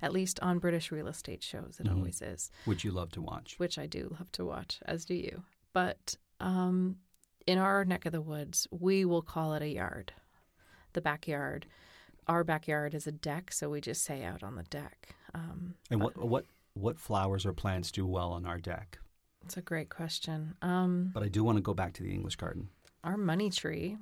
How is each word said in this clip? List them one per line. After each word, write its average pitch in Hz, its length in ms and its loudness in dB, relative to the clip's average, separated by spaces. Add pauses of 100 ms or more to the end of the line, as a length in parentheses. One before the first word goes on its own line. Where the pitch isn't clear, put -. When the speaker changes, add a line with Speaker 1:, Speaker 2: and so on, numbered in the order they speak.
Speaker 1:
At 143 120 0
least 185 260 0
on 180 180 4
British 170 320 2
real 151 200 -4
estate - 340 -8
shows, - 380 -10
it - 40 0
Speaker 2:
Mm-hmm. 95 120 6
Speaker 1:
always 92 240 0
is. - 280 -6 (140)
Speaker 2:
Which 101 220 2
you 104 60 2
love 87 200 -2
to 85 100 -8
watch. - 360 -8
Speaker 1:
Which 175 200 -2
I 147 80 -6
do 160 320 -6
love 180 140 -12
to 180 140 -4
watch, - 400 -6
as 165 180 -4
do - 100 -2
you. 180 300 -4 (300)
But, - 420 0 (240)
um, 185 560 2 (500)
in 185 120 6
our 196 260 4
neck 180 220 2
of 160 80 0
the 165 80 0
woods, 151 500 -2
we 190 320 6
will 170 180 6
call 160 320 0
it 151 80 0
a 151 60 0
yard, - 460 -4 (800)
the 170 80 0
backyard. 147 640 -2 (600)
Our 170 180 6
backyard 156 480 2
is 151 140 -4
a 151 40 -4
deck, 151 400 -4
so - 180 -2
we 147 120 -2
just - 220 -2
say 135 200 -4
out 92 200 -6
on 104 120 -8
the 87 80 -8
deck. - 520 -12 (180)
Um, 170 420 -6 (160)
Speaker 2:
And 117 80 4
Speaker 1:
but 110 160 2
Speaker 2:
what, 120 140 -2
what, 120 160 2 (300)
what 101 240 0
flowers 98 460 2
or 98 80 2
plants 92 380 0
do 95 160 0
well 90 240 0
on 87 140 -4
our 87 120 -2
deck? 87 420 -6 (460)
Speaker 1:
It's 175 100 -10
a 180 60 -6
great 165 280 -4
question. 160 720 -4
Um, 180 520 4
Speaker 2:
But 104 100 0
I 104 60 2
do 104 120 4
want 110 160 6
to 101 40 6
go 98 120 2
back 90 200 0
to - 100 -8
the 95 100 -2
English 92 220 -2
garden. 87 320 -6 (400)
Speaker 1:
Our 185 100 0
money 196 320 2
tree, 170 520 -2